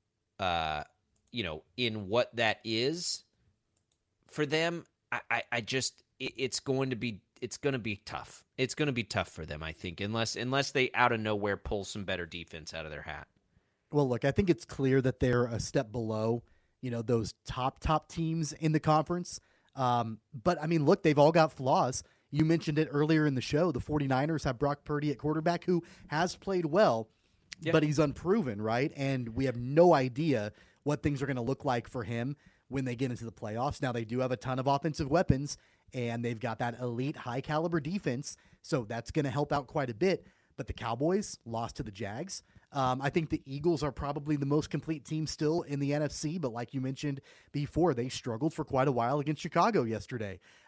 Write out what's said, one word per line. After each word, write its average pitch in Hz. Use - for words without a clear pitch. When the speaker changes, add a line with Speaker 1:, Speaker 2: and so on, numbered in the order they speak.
Speaker 1:
uh, 82
you 120
know, 80
in 110
what 117
that 110
is 127
for 151
them. 165
I, 120
I, 117
I 120
just, 127
it, 131
it's 131
going 135
to 127
be, 107
it's -
gonna 135
be 107
tough. -
It's 131
gonna 147
be 120
tough 98
for 80
them, 76
I 80
think, 87
unless, 110
unless 131
they 131
out 120
of 113
nowhere 104
pull 101
some 101
better 87
defense 82
out 80
of 78
their 73
hat. 73
Speaker 2:
Well, 143
look, 123
I 139
think 170
it's -
clear 135
that 123
they're 123
a 117
step 127
below, 113
you 127
know, 117
those 113
top, 131
top -
teams 160
in 156
the 156
conference. 156
Um, 120
but, 170
I 151
mean, 160
look, 180
they've 151
all 147
got 160
flaws. 135
You 151
mentioned 156
it 156
earlier 151
in 143
the 127
show. 160
The 123
forty-niners 147
have 131
Brock 143
Purdy 147
at 135
quarterback, 160
who 175
has 165
played 180
well, 143
Speaker 1:
Yeah. 160
Speaker 2:
but 160
he's 151
unproven, 151
right? 120
And 135
we 135
have 123
no 147
idea 131
what 147
things 143
are 139
gonna 127
look 131
like 120
for 120
him 117
when 135
they 123
get 123
into 117
the 113
playoffs. 117
Now, 131
they 117
do 117
have 127
a 123
ton 131
of 127
offensive 139
weapons, 143
and 117
they've 117
got 113
that 120
elite, 127
high-caliber 151
defense, 143
so 135
that's 117
gonna 143
help 147
out 147
quite 139
a 113
bit. 170
But 127
the -
Cowboys 147
lost 113
to 147
the 113
Jags. 110
Um, 131
I 139
think 160
the 156
Eagles 143
are 147
probably 147
the 139
most 147
complete 156
team 156
still 156
in 143
the 143
N 151
F 139
C, 160
but 135
like 117
you 135
mentioned 135
before, 147
they 120
struggled 127
for 156
quite 131
a 143
while 120
against 147
Chicago 175
yesterday. 110